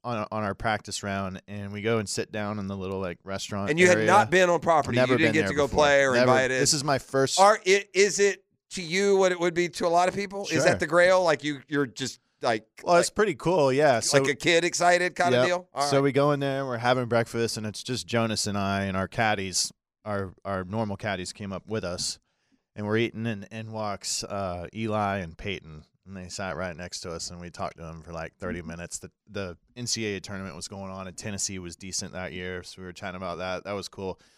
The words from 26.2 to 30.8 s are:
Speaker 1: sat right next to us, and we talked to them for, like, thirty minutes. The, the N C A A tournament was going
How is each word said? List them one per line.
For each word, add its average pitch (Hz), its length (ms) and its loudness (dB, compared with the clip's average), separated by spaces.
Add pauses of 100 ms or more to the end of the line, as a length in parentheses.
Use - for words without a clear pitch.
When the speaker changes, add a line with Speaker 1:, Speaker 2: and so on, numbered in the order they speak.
Speaker 1:
sat 92 280 -8
right 87 200 -6
next 90 240 -12
to 90 100 -10
us, 85 200 -10
and 87 100 -14
we 87 100 -14
talked - 280 -10
to 82 40 -16
them 80 200 -14
for, 85 100 -16
like, 82 240 -10
thirty 87 260 -8
minutes. 82 360 -12
The, 90 120 -16 (180)
the 95 280 -10 (200)
N 123 100 -10
C 113 200 -4
A 101 100 -2
A 90 40 -8
tournament 95 340 -10
was 87 140 -14
going 98 240 -12